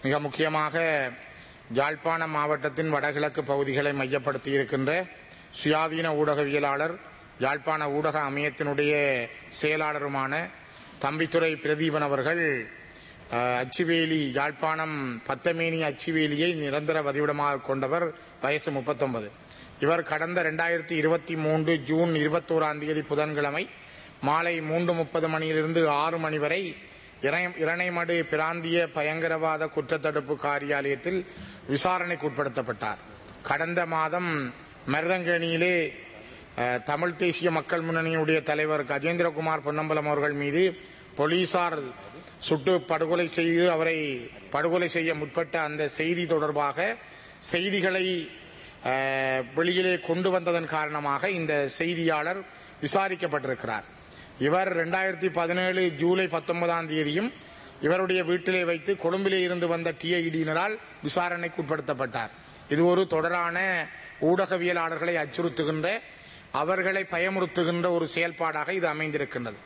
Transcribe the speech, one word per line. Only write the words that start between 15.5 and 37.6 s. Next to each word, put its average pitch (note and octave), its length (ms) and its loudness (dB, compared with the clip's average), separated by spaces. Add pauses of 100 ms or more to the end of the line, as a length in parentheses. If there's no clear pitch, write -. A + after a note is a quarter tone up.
அச்சுவேலியை D#3 760 0
நிரந்தர D3+ 460 0
வதிவிடமாக C#3+ 600 0
கொண்டவர். C#3 540 -2 (260)
வயசு D3 300 0
முப்பத்தொன்பது. B2+ 600 -2 (480)
இவர் E3 240 2
கடந்த E3 400 0
ரெண்டாயிரத்தி D#3+ 480 0
இருபத்தி D#3+ 440 2
மூன்று D#3 420 2
ஜூன் D#3+ 360 2
இருபத்தோராம் D#3 640 2
தேதி D3+ 220 -2
புதன்கிழமை D3 680 0 (520)
மாலை E3 400 2
மூன்று E3+ 320 2
முப்பது D#3+ 340 0
மணியிலிருந்து D#3+ 640 2
ஆறு D#3 280 2
மணி D#3 200 0
வரை D#3+ 380 0 (460)
இரணை-, E3+ 360 2
இரணைமடு E3+ 680 2
பிராந்திய E3 640 2
பயங்கரவாத D#3+ 800 0
குற்றத்தடுப்பு D3+ 680 0
காரியாலயத்தில் C#3+ 880 0 (420)
விசாரணைக்கு F3 640 2
உட்படுத்தப்பட்டார். A#2+ 680 -2 (460)
கடந்த E3+ 420 0
மாதம் D#3+ 680 0 (340)
மருதங்கேணியிலே, E3+ 1080 2 (640)
அ, B2 220 0
தமிழ் E3 360 -2
தேசிய E3+ 360 2
மக்கள் D#3+ 300 0